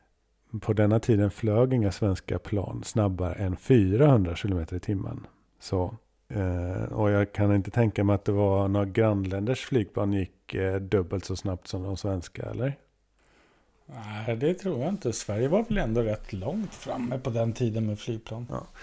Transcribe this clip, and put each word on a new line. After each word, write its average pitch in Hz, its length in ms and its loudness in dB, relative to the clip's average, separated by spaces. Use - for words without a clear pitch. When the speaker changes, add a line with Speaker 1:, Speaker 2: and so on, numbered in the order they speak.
Speaker 1:
På 110 120 0
denna 107 260 4
tiden 101 320 4
flög 113 420 2
inga 107 180 2
svenska 95 480 0
plan 110 440 -4
snabbare 92 500 0
än 92 220 -2
fyrahundra 110 800 6
kilometer 92 400 -4
i 90 40 -4
timmen. - 480 -6
Så, 92 380 -2
eh, 92 560 -2
och 107 280 0
jag 101 200 2
kan 101 240 4
inte 101 160 0
tänka 107 320 2
mig 101 100 4
att 98 120 0
det 107 60 2
var 101 360 4
några 101 180 2
grannländers 98 800 0
flygplan 104 480 0
gick, - 400 -4
eh, 95 220 0
dubbelt 95 500 0
så 95 100 -6
snabbt 92 320 -6
som 92 160 -6
de 95 140 -6
svenska, 95 460 -6
eller? 117 340 -4
Speaker 2:
Nej, 113 500 -8
det 147 180 0
tror 180 260 -4
jag 143 100 -2
inte. 190 240 -2
Sverige 110 340 -2
var 196 160 2
väl 214 140 -2
ändå 120 240 0
rätt 107 320 -4
långt 151 400 -6
framme - 460 -6
på 127 100 -6
den 113 240 0
tiden 110 320 -2
med 104 140 -4
flygplan. 113 500 -8
Speaker 1:
Ja. - 140 -8